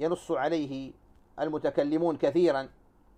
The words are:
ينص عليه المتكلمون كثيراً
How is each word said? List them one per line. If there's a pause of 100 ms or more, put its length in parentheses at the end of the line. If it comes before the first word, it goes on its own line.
ينص
عليه (480)
المتكلمون
كثيراً (500)